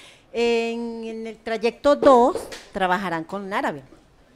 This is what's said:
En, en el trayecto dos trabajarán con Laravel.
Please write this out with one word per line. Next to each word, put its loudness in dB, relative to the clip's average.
En, -2
en -10
el -14
trayecto 0
dos 6
trabajarán -2
con -10
Laravel. -4